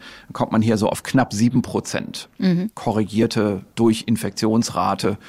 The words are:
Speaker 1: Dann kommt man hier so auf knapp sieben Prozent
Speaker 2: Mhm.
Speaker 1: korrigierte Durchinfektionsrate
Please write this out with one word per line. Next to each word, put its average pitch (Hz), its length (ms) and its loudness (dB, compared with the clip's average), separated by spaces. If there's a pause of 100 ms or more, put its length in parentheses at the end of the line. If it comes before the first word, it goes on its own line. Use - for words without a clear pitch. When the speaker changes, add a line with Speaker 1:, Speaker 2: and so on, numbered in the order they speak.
(280)
Speaker 1:
Dann - 60 -16
kommt - 180 -4
man 110 100 4
hier 110 160 2
so 101 120 2
auf - 120 -2
knapp - 320 0
sieben 113 300 2
Prozent - 760 -6
Speaker 2:
Mhm. 185 380 0
Speaker 1:
korrigierte 107 840 0 (120)
Durchinfektionsrate 107 1400 0 (120)